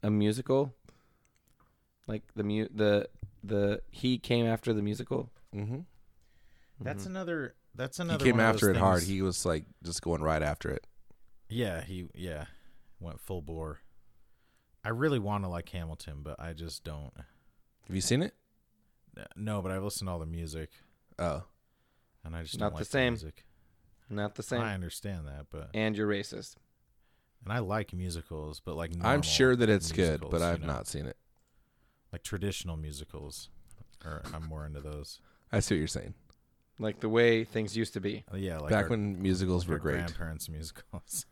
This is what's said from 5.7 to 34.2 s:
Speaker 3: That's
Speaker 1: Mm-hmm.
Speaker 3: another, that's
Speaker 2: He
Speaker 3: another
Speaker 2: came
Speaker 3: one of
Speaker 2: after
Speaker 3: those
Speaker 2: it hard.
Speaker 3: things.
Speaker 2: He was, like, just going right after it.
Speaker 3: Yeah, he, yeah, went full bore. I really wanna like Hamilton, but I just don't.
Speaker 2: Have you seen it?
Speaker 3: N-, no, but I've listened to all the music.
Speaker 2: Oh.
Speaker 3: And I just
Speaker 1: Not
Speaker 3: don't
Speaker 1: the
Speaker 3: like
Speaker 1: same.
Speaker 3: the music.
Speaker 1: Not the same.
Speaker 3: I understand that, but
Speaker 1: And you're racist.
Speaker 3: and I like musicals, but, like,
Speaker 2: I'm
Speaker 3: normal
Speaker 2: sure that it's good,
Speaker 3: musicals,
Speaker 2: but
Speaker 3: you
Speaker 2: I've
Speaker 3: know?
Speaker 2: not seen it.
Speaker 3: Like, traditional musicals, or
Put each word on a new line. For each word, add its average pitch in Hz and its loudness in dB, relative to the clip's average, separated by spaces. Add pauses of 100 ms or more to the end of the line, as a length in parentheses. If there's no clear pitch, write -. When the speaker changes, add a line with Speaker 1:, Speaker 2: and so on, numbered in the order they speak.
Speaker 3:
That's 127 -4
Speaker 1:
Mm-hmm. 185 -8
Speaker 3:
another, 170 -4 (180)
that's 131 -6
Speaker 2:
He 175 -4
Speaker 3:
another 165 0
Speaker 2:
came 117 8
Speaker 3:
one 113 8
of 113 8
Speaker 2:
after 107 6
Speaker 3:
those 92 8
Speaker 2:
it 85 4
hard. 92 8
Speaker 3:
things. 87 0
Speaker 2:
He 95 0
was, 92 0
like, 80 2 (180)
just 85 -6
going 82 0
right 78 4
after 73 -2
it. - -4 (640)
Speaker 3:
Yeah, 104 -2
he, 90 -8
yeah, 78 -8 (540)
went 82 -10
full 90 -8
bore. 80 -8 (1040)
I 107 -4
really 131 4
wanna 101 0
like 85 -6
Hamilton, 80 -8
but 73 -10
I 82 -10
just 80 -10
don't. 73 -10 (760)
Speaker 2:
Have 92 -6
you 95 2
seen 123 2
it? 190 -2 (840)
Speaker 3:
N-, - -14 (100)
no, 104 -4
but 92 -4
I've 95 -2
listened 101 -4
to 90 -2
all 85 -4
the 80 -6
music. 80 -6 (480)
Speaker 2:
Oh. 85 -2 (800)
Speaker 3:
And 82 -10
I 82 -8
just 76 -8
Speaker 1:
Not 104 0
Speaker 3:
don't 98 0
Speaker 1:
the 78 -4
Speaker 3:
like - -6
Speaker 1:
same. 127 2
Speaker 3:
the 104 -6
music. - -14 (640)
Speaker 1:
Not 104 -4
the - -8
same. 120 -2
Speaker 3:
I 107 -2
understand 90 -6
that, 71 -12
but 76 -10
Speaker 1:
And 107 2
you're 104 2
racist. - -4 (880)
Speaker 3:
and 95 -8
I 120 0
like 104 -2
musicals, 82 -6
but, 78 -6
like, 82 -4
Speaker 2:
I'm 85 -4
Speaker 3:
normal 131 4
Speaker 2:
sure 131 6
that 120 8
it's 87 6
good, 80 4
Speaker 3:
musicals, 71 -6
Speaker 2:
but 82 2
Speaker 3:
you 85 4
Speaker 2:
I've 85 2
Speaker 3:
know? 73 -4
Speaker 2:
not 64 -4
seen - -6
it. - -12 (960)
Speaker 3:
Like, 87 -10
traditional 92 -4
musicals, 76 -10 (560)
or 78 -8 (100)